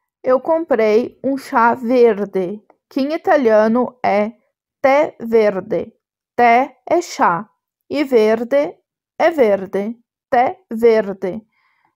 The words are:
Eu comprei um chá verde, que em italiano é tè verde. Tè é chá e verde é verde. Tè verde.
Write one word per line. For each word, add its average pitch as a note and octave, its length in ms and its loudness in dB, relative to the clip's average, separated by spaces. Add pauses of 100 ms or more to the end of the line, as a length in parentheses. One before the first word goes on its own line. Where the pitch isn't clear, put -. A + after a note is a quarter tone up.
(240)
Eu C4 160 0
comprei B3 840 -2
um C4+ 140 -4
chá A#3 380 0
verde, G#3+ 840 0 (300)
que C#4 120 -4
em C#4+ 120 -4
italiano A#3+ 880 2
é G#3 280 0 (500)
tè C#4 380 0
verde. G#3 760 -2 (420)
Tè A#3+ 400 2 (140)
é E4+ 120 0
chá G#3 460 -2 (400)
e C#4 160 -4
verde A#3+ 720 0 (440)
é D#4+ 100 2
verde. G3+ 680 -2 (320)
Tè C4 300 0 (140)
verde. A3 720 0 (520)